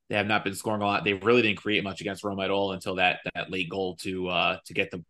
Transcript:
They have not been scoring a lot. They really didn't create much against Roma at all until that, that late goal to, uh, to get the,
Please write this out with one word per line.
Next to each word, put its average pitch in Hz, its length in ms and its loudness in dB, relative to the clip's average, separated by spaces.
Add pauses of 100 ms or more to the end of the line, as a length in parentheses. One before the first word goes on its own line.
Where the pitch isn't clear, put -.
They 110 80 0
have 101 100 2
not 107 160 2
been 101 100 -2
scoring 104 300 -2
a - 20 2
lot. 101 180 2
They 101 100 4
really 113 280 6
didn't 104 160 2
create 104 260 0
much 95 180 -6
against 98 220 -6
Roma 98 200 -2
at 95 80 0
all 98 220 0
until 95 220 -6
that, 90 260 2 (120)
that - 160 -6
late 92 200 -4
goal 92 320 -2
to, 92 260 -4
uh, 90 380 2
to - 80 -16
get 95 180 0
the, 87 180 -8